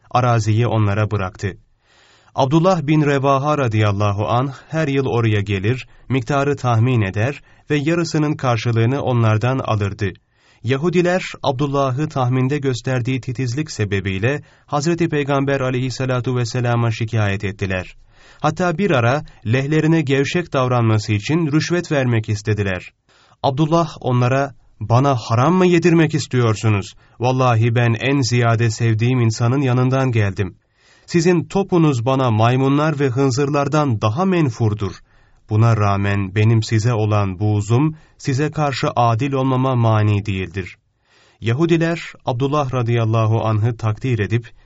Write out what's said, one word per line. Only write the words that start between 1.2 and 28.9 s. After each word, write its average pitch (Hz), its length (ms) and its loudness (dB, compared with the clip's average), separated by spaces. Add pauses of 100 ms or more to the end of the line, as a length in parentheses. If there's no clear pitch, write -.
Abdullah 160 520 2
bin 156 160 4
Revaha 139 560 2
radıyallahu 104 680 0
anh 131 240 0 (160)
her 160 200 -2
yıl 135 180 0
oraya 113 340 0
gelir, 101 480 -4 (200)
miktarı 139 480 -2
tahmin 120 440 2
eder 104 420 -4 (280)
ve 151 60 2
yarısının 156 600 0
karşılığını 120 680 0
onlardan 117 560 0
alırdı. 101 540 -4 (500)
Yahudiler 175 600 0 (200)
Abdullah'ı 139 680 0
tahminde 131 500 0
gösterdiği 131 640 -2
titizlik 131 500 -6
sebebiyle 98 720 -2 (240)
Hazreti 165 420 0
Peygamber 139 520 0
aleyhissalatu 127 760 -2
vesselama 120 540 0
şikayet 107 540 -2
ettiler. 92 520 -6 (440)
Hatta 160 380 -2
bir 196 120 2
ara 135 340 2 (220)
lehlerine 156 560 2
gevşek 139 500 -2
davranması 117 600 2
için 139 400 0
rüşvet 165 400 -2
vermek 123 360 0
istediler. 101 640 -4 (500)
Abdullah 156 580 0
onlara, 127 540 0 (260)
"Bana 127 340 2
haram 123 400 2
mı 185 120 4
yedirmek 165 480 4
istiyorsunuz? 113 800 0 (260)
Vallahi 123 540 2
ben 120 260 2
en 139 200 0
ziyade 117 500 2
sevdiğim 117 500 0